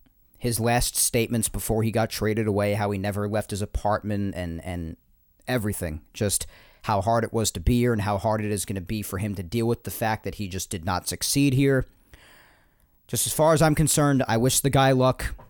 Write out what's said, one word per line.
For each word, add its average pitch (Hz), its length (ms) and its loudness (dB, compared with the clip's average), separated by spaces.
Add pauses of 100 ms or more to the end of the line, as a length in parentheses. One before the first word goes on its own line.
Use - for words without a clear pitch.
(380)
his 117 200 -2
last 120 380 0
statements 117 540 0
before 110 320 -2
he 110 80 2
got 113 180 0
traded 107 380 0
away, 104 260 2
how 104 180 0
he 101 80 -2
never 101 300 -2
left 104 220 -4
his 98 100 -4
apartment 101 760 -2
and, 85 300 -6
and 87 320 -6 (500)
everything. 95 540 -4 (140)
Just - 320 -2 (380)
how 101 180 0
hard 117 200 2
it - 120 -4
was 110 160 0
to 95 100 -8
be 120 200 2
here 120 120 2
and 107 80 0
how 101 160 0
hard 110 260 -2
it 104 80 -4
is 101 140 -4
gonna 98 160 -6
be 104 220 -6
for 98 160 -8
him 104 160 -4
to 95 80 -8
deal 113 240 -2
with 117 180 -2
the 98 60 -8
fact 110 340 -4
that 95 120 -8
he 101 120 -8
just 92 220 -8
did 87 160 -8
not 92 200 -2
succeed 139 460 0
here. 135 320 2 (1200)
Just - 200 -2
as - 80 -4
far 156 180 6
as 151 80 4
I'm 156 140 6
concerned, 143 520 4
I 117 120 2
wish 123 220 2
the 139 100 2
guy 135 220 6
luck 127 420 2 (160)